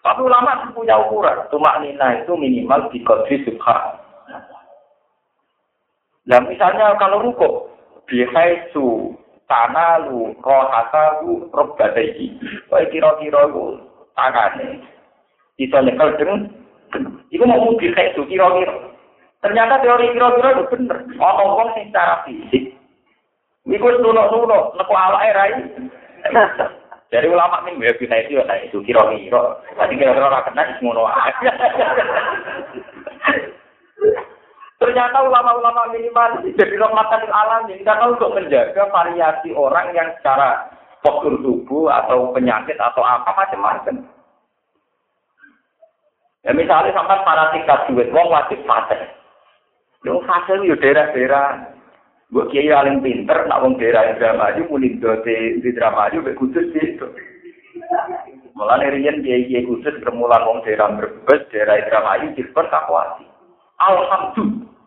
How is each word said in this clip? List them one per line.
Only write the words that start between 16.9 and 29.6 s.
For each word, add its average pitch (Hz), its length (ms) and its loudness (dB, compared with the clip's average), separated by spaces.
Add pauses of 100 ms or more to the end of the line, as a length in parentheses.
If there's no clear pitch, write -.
deng-. - 240 -8 (160)
Iku 247 160 4
mau 233 320 4
bihaisu, 175 480 -2
kira-kira. 180 640 0 (480)
Ternyata 220 400 2
teori 240 320 4
kira-kira 247 400 4
itu - 160 2
bener. 247 300 -4 (180)
Ono 185 260 2 (140)
wong 226 120 2 (100)
sing 208 100 -10
secara 175 380 0
fisik, - 480 -4 (960)
iku 208 160 0
wis 247 160 4
lunuk-lunuk, 220 720 2
neku 190 180 -4
awake 196 380 2
rai. 202 220 2 (1600)
Dari 120 160 2
ulama 175 400 2
ini, 151 240 -4
ya, 117 80 0
kita 113 320 -2
itu, 143 80 -4
ya, 123 80 2 (240)
itu 101 160 -8
kira-kira. 110 720 0 (240)